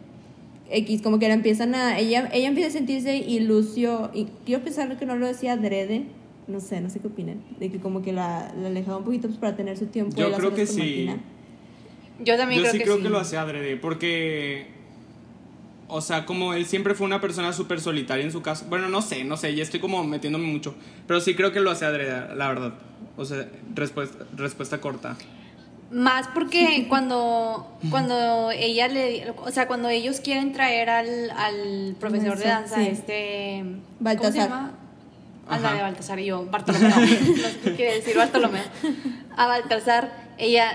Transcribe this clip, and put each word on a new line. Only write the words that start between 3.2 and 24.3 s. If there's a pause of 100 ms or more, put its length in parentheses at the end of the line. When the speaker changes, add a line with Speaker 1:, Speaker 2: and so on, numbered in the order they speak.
Speaker 1:
Lucio,
y (180)
quiero
pensar
que
no
lo
decía
adrede, (440)
no
sé,
no
sé
qué
opinan, (180)
de
que
como
que
la,
la
alejaba
un
poquito,
pues,
para
tener
su
tiempo
Speaker 2:
Yo
Speaker 1:
y
las
Speaker 2:
creo
Speaker 1:
horas
Speaker 2:
que
Speaker 1:
con
Speaker 2:
sí.
Speaker 1:
Martina. (1000)
Speaker 3:
Yo
también
Speaker 2:
Yo
Speaker 3:
creo
Speaker 2:
sí
Speaker 3:
que
Speaker 2:
creo
Speaker 3:
sí.
Speaker 2:
que
lo
hacía
adrede,
porque, (1200)
o
sea,
como
él
siempre
fue
una
persona
súper
solitaria
en
su
casa,
bueno,
no
sé,
no
sé,
ya
estoy
como
metiéndome
mucho, (320)
pero
sí
creo
que
lo
hacía
adrede,
la
verdad. (440)
O
sea, (300)
respuesta, (120)